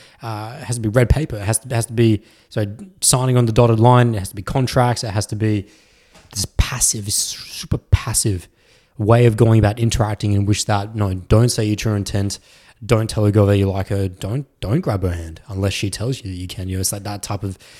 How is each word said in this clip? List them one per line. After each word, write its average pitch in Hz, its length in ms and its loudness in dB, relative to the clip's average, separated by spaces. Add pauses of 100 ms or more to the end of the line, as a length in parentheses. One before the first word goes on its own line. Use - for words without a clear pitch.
(220)
uh, 110 360 -10
it 131 60 -14
has 120 120 -6
to 120 40 -6
be 107 80 -2
red 117 220 4
paper. - 260 0
It 101 60 -10
has 110 160 -2
to, 120 160 -10
has 113 120 0
to 117 60 -12
be, 113 300 2 (260)
so 110 160 -4 (380)
signing 127 340 2
on 120 80 4
the 113 80 0
dotted 117 260 6
line. 120 360 6
It 98 60 -4
has 98 100 -8
to - 40 -16
be 101 80 -10
contracts. 123 600 0
It 107 60 -6
has 104 160 -2
to 113 100 -8
be 104 320 -2 (640)
this 98 140 -6 (100)
passive, - 480 -2
this 104 100 -6
super - 640 -6
passive - 680 0 (500)
way 117 280 6
of 110 100 4
going 113 220 6
about 104 200 2
interacting 107 540 0
in 101 140 2
which 101 180 0
that, 104 300 -2
no, 101 180 -2
don't 110 380 2
say 113 140 -2
your 107 120 0
true 107 180 -2
intent. 101 440 -4 (460)
Don't 110 260 0
tell 107 160 0
a 104 40 4
girl 101 160 4
that 101 120 4
you 98 120 0
like 95 180 -4
her. 98 200 -2
Don't, 101 380 -8 (140)
don't 113 200 -2
grab 104 220 -2
her 90 100 0
hand 82 360 -10
unless 98 260 -2
she 101 160 -4
tells 120 340 -6
you 98 60 -10
that 90 60 -8
you 90 120 -10
can. 92 200 -10
You 95 80 -4
know, 95 40 -4
it's 92 120 -2
like 101 120 -10
that 104 180 -10
type 104 220 -8
of 95 140 -8 (220)